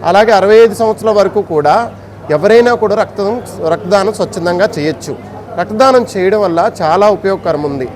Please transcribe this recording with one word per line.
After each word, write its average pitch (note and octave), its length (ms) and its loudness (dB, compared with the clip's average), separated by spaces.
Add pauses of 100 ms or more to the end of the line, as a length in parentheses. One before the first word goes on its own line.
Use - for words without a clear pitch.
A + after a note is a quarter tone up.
అలాగే G#3 280 4
అరవై G3+ 240 4
ఐదు A3+ 180 6
సంవత్సరాల G#3+ 420 -2
వరకు G3+ 260 2
కూడా E3+ 500 0 (400)
ఎవరైనా A3 420 4
కూడా G#3 220 0
రక్తం, G#3 460 -4 (260)
రక్తదానం G3 460 0
స్వచ్ఛందంగా F3 560 -2 (100)
చేయొచ్చు. D3 360 -6 (440)
రక్తదానం A#3 460 2 (120)
చేయడం G3 240 2
వల్ల F3+ 300 0 (100)
చాలా F3+ 280 2
ఉపయోగకరం F#3+ 540 -2
ఉంది. C3+ 320 -4